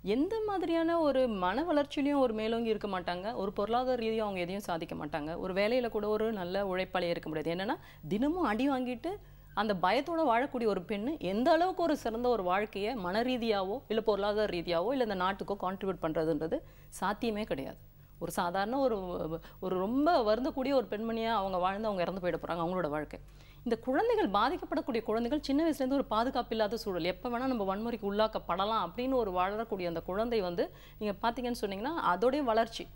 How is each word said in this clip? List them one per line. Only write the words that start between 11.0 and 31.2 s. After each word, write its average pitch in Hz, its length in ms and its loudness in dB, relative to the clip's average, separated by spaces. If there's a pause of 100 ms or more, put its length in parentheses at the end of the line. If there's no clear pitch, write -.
எந்த 220 320 2
அளவுக்கு 349 320 4
ஒரு 311 140 2
சிறந்த 240 320 -2
ஒரு 214 140 2
வாழ்க்கையை 202 520 0
மன 196 280 0
ரீதியாவோ, 226 640 0
இல்ல 220 140 0
பொருளாதார 208 560 2
ரீதியாவோ, 170 340 0
இல்ல 262 120 2
இந்த 208 120 0
நாட்டுக்கோ 190 460 0
கான்ட்ரிபியூட் 190 400 -2
பண்றதுன்றது 160 580 0 (300)
சாத்தியமே 208 540 -2
கிடையாது. - 340 -6 (420)
ஒரு 170 120 -6
சாதாரண 196 460 0
ஒரு, 185 520 0 (300)
ஒரு 185 180 -2
ரொம்ப 247 580 4
வருந்தக்கூடிய 269 380 -2
ஒரு 247 160 4
பெண்மணியா 226 400 -2
அவங்க 196 280 0
வாழ்ந்து 190 300 0
அவங்க 196 140 0
இறந்து 175 200 -2
போயிட 165 280 -2
போறாங்க, 170 100 -2
அவங்களோட 170 300 0
வாழ்க்கை. 147 300 -4 (380)
இந்த 233 200 -2
குழந்தைகள், 370 520 2
பாதிக்கப்படக்கூடிய 247 720 0
குழந்தைகள் 240 380 0
சின்ன 302 280 2
வயசுலேருந்து 262 220 0
ஒரு 277 140 2
பாதுகாப்பு 233 500 0
இல்லாத 214 220 2
சூழல், 180 260 -2
எப்ப 247 260 -2
வேணா 240 160 -2
நம்ம 202 300 0
வன்முறைக்கு 214 380 -2
உள்ளாக்கப்படலாம் 202 760 0
அப்படின்னு 254 240 -2
ஒரு 226 180 2
வாழக்கூடிய 190 560 0
அந்த 165 140 -2
குழந்தை 220 400 0
வந்து, 180 320 -2 (240)
நீங்க 208 320 -2